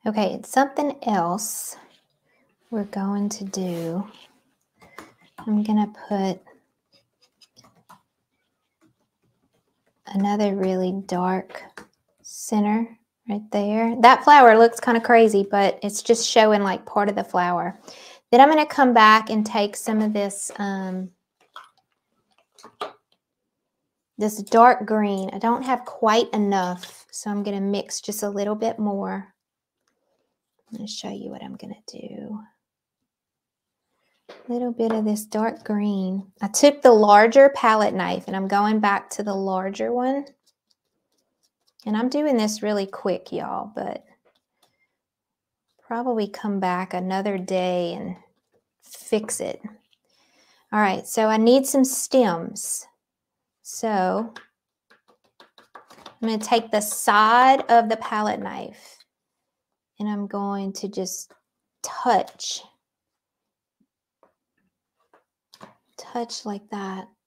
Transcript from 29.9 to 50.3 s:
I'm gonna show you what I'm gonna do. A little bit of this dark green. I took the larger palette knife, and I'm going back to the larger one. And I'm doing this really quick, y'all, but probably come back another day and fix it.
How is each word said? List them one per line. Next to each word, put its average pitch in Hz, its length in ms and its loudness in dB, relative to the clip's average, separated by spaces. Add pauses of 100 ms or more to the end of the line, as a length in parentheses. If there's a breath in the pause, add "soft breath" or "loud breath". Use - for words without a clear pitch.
I'm 226 80 -16
gonna 208 100 -14
show 208 220 -12
you - 180 -14
what - 140 -16
I'm - 140 -16
gonna - 180 -18 (120)
do. - 540 -16 (1900)
A - 40 -20 (160)
little 240 220 -4
bit 226 200 -2
of 220 120 -2
this 214 220 -2
dark 226 380 -4
green. 196 760 -4
I 202 80 -4
took 285 320 6
the 247 120 8
larger 220 580 8
palette 220 420 2
knife, 180 340 -4
and 190 80 -10
I'm 190 140 -6
going 208 320 0
back 202 300 -2
to - 120 -10
the 208 120 -6
larger 196 580 -4
one. 262 320 -2 (1600)
And 214 100 -4
I'm 233 140 -2
doing 285 300 0
this 214 240 -4
really 208 240 -4
quick, - 460 -8
y'all, - 420 -8
but - 280 -10 (1800)
probably 233 480 -4
come 208 320 -6
back 185 360 -4
another 190 420 -4
day 180 560 -4
and 180 240 -12 (680)
fix - 580 -6
it. - 200 -8 (1120)